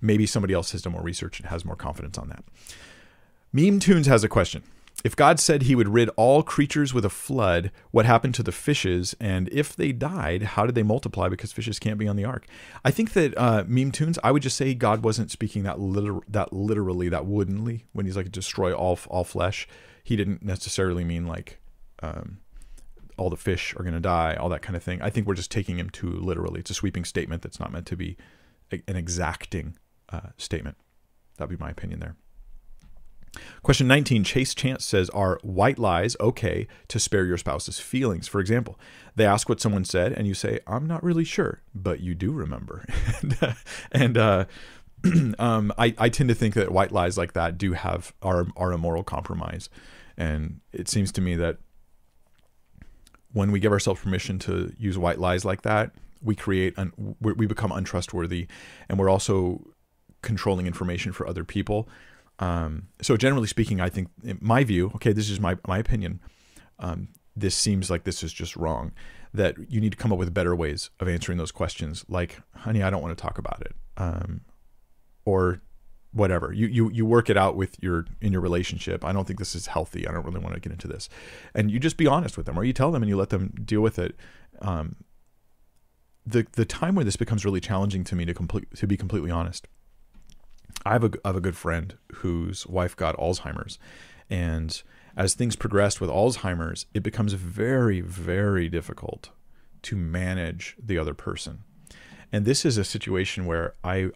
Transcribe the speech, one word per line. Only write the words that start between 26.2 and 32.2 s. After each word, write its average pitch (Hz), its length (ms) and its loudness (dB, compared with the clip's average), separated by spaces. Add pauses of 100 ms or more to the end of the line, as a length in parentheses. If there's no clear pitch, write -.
It's - 100 -10
a 95 40 -6
sweeping 90 300 -4
statement 85 380 -4
that's - 180 -12
not - 100 -6
meant 85 160 -10
to 87 100 -8
be 85 200 -6 (560)
a, 92 160 -8
an 95 80 -4
exacting, 85 800 -6 (320)
uh, 85 280 -10
statement. - 400 -8 (600)
That'd 82 200 -8
be 76 60 -8
my 76 80 -8
opinion 82 300 -8
there. 80 160 -10 (1500)